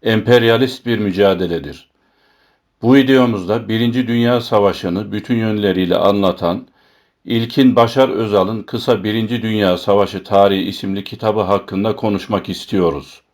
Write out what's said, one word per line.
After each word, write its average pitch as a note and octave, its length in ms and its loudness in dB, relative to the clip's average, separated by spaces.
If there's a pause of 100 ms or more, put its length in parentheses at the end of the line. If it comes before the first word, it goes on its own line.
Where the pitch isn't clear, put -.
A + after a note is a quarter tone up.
Emperyalist A#2 840 2
bir A#2 120 -2
mücadeledir. F2 920 0 (920)
Bu A#2+ 120 4
videomuzda A#2+ 760 2
Birinci A#2 400 -2
Dünya A#2 320 2
Savaşı'nı G2+ 720 -2
bütün G#2+ 240 -4
yönleriyle G2+ 600 0
anlatan F#2+ 720 0 (560)
İlkin A#2 520 2
Başar A#2+ 320 2
Özal'ın G#2+ 540 0
Kısa A2+ 420 -4
Birinci A2 380 -4
Dünya G#2 360 0
Savaşı G2 460 0
Tarihi G2 380 4
isimli G2 420 -6
kitabı G#2+ 360 -4
hakkında G2+ 560 -2
konuşmak G#2+ 520 -4
istiyoruz. E2 720 -4 (140)